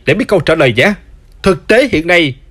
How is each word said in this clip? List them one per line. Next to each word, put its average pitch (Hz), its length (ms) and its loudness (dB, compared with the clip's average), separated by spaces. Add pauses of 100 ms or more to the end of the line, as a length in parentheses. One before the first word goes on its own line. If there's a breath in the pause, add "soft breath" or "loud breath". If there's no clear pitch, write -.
để 135 80 2
biết 214 140 -4
câu 196 120 2
trả 160 160 0
lời 139 220 0
nhé. 185 160 2 (500)
Thực 185 240 -2
tế 240 240 2
hiện 160 160 -4
nay, 170 280 0 (160)